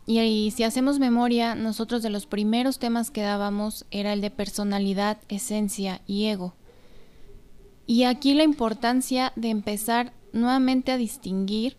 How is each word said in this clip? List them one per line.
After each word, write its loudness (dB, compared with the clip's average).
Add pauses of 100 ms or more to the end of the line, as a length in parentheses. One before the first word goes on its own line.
y, 2
y 2
si 0
hacemos 2
memoria, 2
nosotros -4
de -2
los -4
primeros 0
temas -2
que -4
dábamos -4
era -2
el -2
de -4
personalidad, -2 (100)
esencia -4
y 0
ego. -4 (1300)
Y 4
aquí 4
la 6
importancia 2
de -2
empezar -2 (180)
nuevamente 2
a 0
distinguir -2